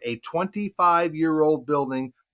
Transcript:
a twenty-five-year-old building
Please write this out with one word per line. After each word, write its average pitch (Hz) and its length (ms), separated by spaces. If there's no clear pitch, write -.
a 117 140
twenty-five-year-old 165 1500
building 131 460